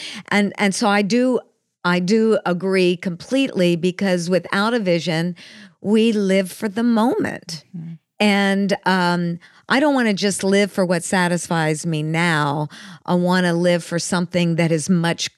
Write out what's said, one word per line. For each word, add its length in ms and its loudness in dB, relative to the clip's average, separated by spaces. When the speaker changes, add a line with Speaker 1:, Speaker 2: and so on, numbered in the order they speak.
Speaker 1:
And, 320 0
and 160 2
so 120 -2
I 140 2
do, 380 0
I 180 0
do 440 2
agree 520 0
completely, 800 0
because 540 -2
without 460 0
a 40 -2
vision, 560 -2
we 300 2
live 400 0
for 180 -6
the 140 -4
moment. 800 0
Speaker 2:
Mm-hmm. 180 -12
Speaker 1:
And, 640 2
um, 540 0
I 80 4
don't 160 4
wanna 200 2
just 280 -2
live 280 2
for 140 -2
what 180 0
satisfies 800 0
me 180 -2
now. 640 0
I 100 0
wanna 380 2
live 300 0
for 160 -6
something 580 -2
that 140 2
is 180 0
much 480 0